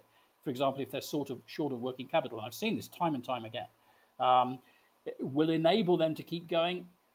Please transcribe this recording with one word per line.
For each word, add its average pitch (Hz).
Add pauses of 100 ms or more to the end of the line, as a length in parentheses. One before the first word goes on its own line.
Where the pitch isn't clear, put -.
(440)
for 151
example, 135
if 120
they're 135
sort 143
of 120
short 143
of 120
working 127
capital, 139
and 107
I've 117
seen 208
this 107
time 160
and 120
time 123
again, 110 (540)
um, 127 (440)
it -
will 156
enable 175
them 160
to 156
keep 170
going. 175 (280)